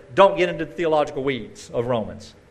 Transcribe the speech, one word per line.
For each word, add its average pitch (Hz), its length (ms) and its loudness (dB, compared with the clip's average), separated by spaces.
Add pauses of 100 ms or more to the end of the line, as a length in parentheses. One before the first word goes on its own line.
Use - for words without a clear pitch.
(140)
don't 196 220 6
get 175 120 2
into 165 160 -6
the 156 80 -12
theological 151 520 0
weeds 120 460 -6
of 123 160 -4
Romans. 113 480 -6 (160)